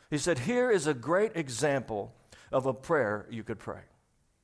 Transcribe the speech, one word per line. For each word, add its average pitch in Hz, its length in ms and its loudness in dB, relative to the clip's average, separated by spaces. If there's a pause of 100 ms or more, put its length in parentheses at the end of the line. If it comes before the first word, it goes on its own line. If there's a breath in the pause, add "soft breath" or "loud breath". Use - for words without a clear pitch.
He 151 100 -2
said, 151 220 0
"Here 247 300 2
is 175 160 4
a 151 80 2
great 170 400 0
example 123 800 -2 (380 loud breath)
of 131 140 2
a 135 80 0
prayer 107 560 0
you 113 120 -10
could 107 160 -8
pray." - 240 -10 (600)